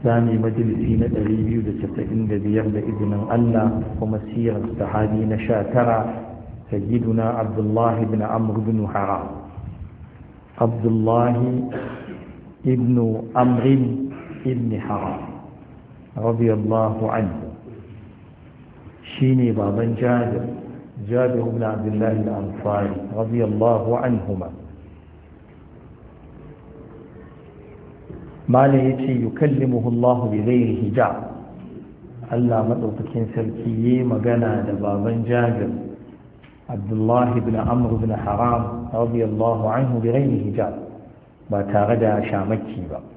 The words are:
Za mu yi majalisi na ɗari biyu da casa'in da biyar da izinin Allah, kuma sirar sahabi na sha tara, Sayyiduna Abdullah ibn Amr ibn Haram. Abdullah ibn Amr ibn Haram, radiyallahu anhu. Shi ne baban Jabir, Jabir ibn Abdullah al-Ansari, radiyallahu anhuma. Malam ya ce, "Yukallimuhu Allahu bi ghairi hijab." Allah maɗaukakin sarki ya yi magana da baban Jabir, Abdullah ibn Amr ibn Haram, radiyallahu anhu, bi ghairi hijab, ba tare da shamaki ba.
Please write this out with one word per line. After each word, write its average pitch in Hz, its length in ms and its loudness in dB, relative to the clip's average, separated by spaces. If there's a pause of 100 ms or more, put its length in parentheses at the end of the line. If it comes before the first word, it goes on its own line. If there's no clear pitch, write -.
Za 117 160 4
mu 117 120 4
yi 113 60 2
majalisi 113 600 0
na 117 80 2
ɗari 107 320 0
biyu 113 240 0
da 104 160 -2
casa'in - 480 -2
da 104 160 0
biyar 107 320 2
da 104 80 0
izinin 104 480 -2
Allah, 113 400 4 (320)
kuma 110 160 -2 (160)
sirar 113 400 0
sahabi 107 480 0
na 110 240 0
sha 107 240 2
tara, 117 560 0 (400)
Sayyiduna 113 720 0
Abdullah 107 640 2
ibn 107 180 0
Amr 110 460 0
ibn 110 160 2
Haram. 98 640 -4 (1120)
Abdullah 113 800 4 (1200)
ibn 123 400 4 (360)
Amr 123 280 4 (800)
ibn 117 280 0 (120)
Haram, - 640 -6 (720)
radiyallahu 110 880 2
anhu. 104 480 -2 (1600)
Shi 131 200 4
ne 123 200 4
baban 110 400 0
Jabir, 117 480 0 (640)
Jabir 123 320 2
ibn 113 240 -2
Abdullah 107 560 0
al-Ansari, 101 800 -2 (160)
radiyallahu 110 880 2
anhuma. 98 480 -2 (4000)
Malam 135 320 6 (100)
ya 127 60 -2 (100)
ce, 131 40 0 (120)
"Yukallimuhu 127 720 2
Allahu 120 400 4
bi 107 80 0
ghairi 123 400 4
hijab." 101 480 0 (960)
Allah 117 400 2
maɗaukakin 113 640 -2
sarki 113 400 -4
ya 120 300 2
yi - 20 0
magana 113 640 2
da 101 60 -2
baban 101 500 0
Jabir, 117 480 2 (960)
Abdullah 113 720 2
ibn 113 180 0
Amr 117 480 2
ibn 110 80 0
Haram, 117 800 0
radiyallahu 113 720 0
anhu, 120 380 2
bi 117 100 2
ghairi 117 400 2
hijab, 98 220 -2 (760)
ba 101 160 0
tare 104 320 2
da 107 280 2
shamaki 98 640 -4
ba. - 120 -8 (160)